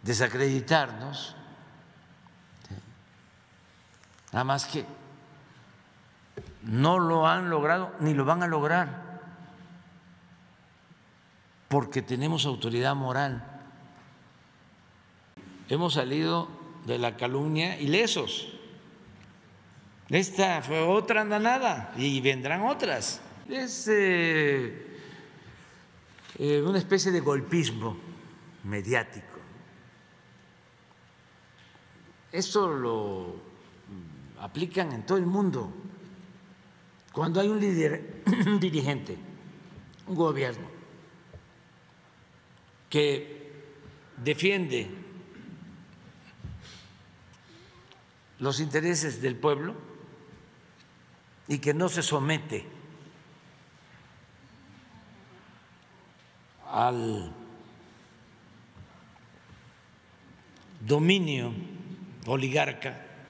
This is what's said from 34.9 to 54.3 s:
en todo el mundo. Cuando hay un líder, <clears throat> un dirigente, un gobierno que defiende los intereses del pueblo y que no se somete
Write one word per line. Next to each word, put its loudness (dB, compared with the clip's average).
en -6
todo 2
el 2
mundo. 0
Cuando 2
hay 4
un 2
líder, 0
<clears throat> 4
un 4
dirigente, 0
un -4
gobierno 0
que 0
defiende 0
los 0
intereses 0
del 0
pueblo 0
y 0
que 2
no 2
se -2
somete 0